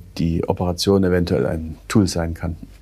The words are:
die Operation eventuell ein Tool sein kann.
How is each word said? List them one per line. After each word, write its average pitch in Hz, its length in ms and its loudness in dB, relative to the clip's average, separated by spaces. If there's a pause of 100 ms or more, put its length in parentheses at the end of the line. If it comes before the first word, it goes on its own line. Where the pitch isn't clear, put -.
(180)
die 85 280 0
Operation 92 580 2
eventuell 87 420 2
ein 80 320 -6 (100)
Tool 101 180 4
sein 82 280 -4
kann. 82 200 -6 (280)